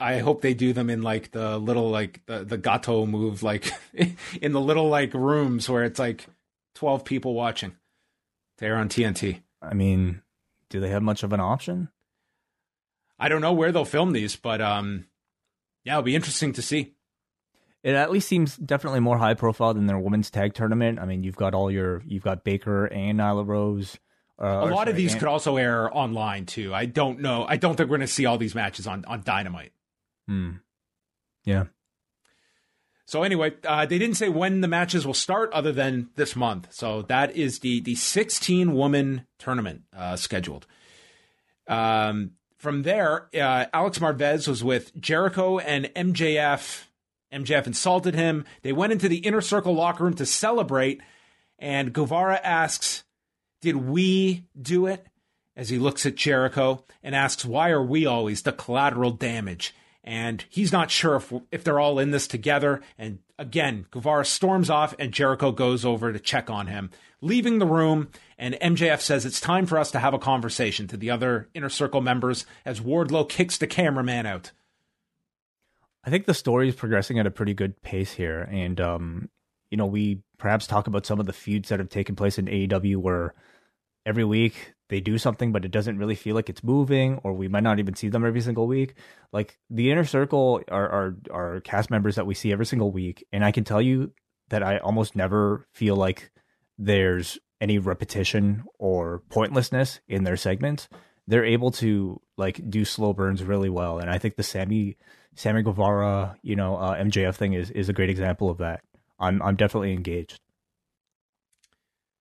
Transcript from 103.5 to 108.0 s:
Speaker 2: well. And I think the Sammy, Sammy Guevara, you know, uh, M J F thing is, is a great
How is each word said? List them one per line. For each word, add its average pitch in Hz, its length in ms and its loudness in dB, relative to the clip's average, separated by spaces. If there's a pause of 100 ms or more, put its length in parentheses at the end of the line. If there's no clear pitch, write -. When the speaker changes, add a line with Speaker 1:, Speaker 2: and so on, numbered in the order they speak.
Speaker 2:
well. 87 300 -2
And 87 120 -4
I 90 80 0
think 107 160 -2
the 110 80 -4
Sammy, 101 540 -2 (400)
Sammy 110 260 0
Guevara, 101 800 2
you 104 140 -2
know, 95 200 0
uh, 95 220 -2
M 101 140 2
J 98 140 2
F 92 100 0
thing 98 160 0
is, 90 180 -2
is 98 180 -2
a 101 40 0
great 95 180 2